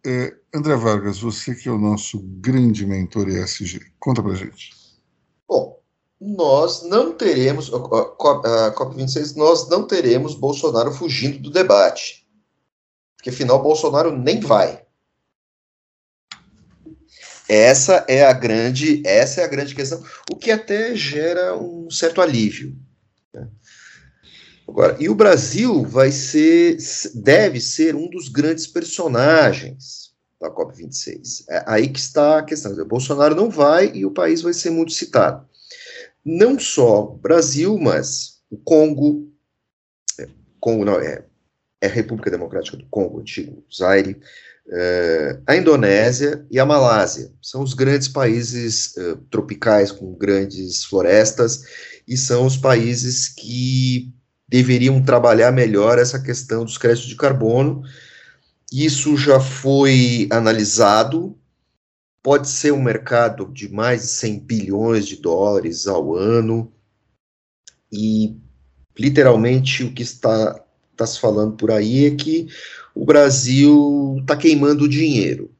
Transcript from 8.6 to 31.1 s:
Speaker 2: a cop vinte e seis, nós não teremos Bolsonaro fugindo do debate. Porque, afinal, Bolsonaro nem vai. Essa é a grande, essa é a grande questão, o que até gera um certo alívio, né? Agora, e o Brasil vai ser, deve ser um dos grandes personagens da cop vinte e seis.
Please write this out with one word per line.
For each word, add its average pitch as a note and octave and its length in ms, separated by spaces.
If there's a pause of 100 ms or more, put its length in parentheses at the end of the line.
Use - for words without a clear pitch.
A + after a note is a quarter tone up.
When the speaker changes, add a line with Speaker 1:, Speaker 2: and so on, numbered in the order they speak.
Speaker 2:
a G#2+ 60
cop - 220
vinte C3 140
e - 40
seis, D3+ 220
nós D#3 360
não F#3+ 160
teremos D3 480
Bolsonaro C#3+ 580
fugindo C#3 460
do C#3+ 120
debate. - 760 (920)
Porque, - 140
afinal, C3 320
Bolsonaro D3+ 520
nem D3+ 260
vai. G#2 420 (2750)
Essa A#2+ 580
é C3+ 180
a C3 100
grande, B2+ 720
essa F#3 340
é E3+ 40
a - 40
grande C#3 260
questão, D3 280 (280)
o - 60
que - 140
até A3 440
gera F3 640
um E3+ 340
certo E3 300
alívio, A#2+ 560 (560)
né? - 160 (1160)
Agora, - 320
e D#3 100
o G#3+ 60
Brasil G3 680
vai C3 260
ser, D#3+ 680 (380)
deve C#3 440
ser D#3+ 340
um D#3+ 140
dos E3+ 200
grandes D#3 380
personagens - 1500 (280)
da E2 80
cop - 260
vinte D#2 180
e - 40
seis. - 540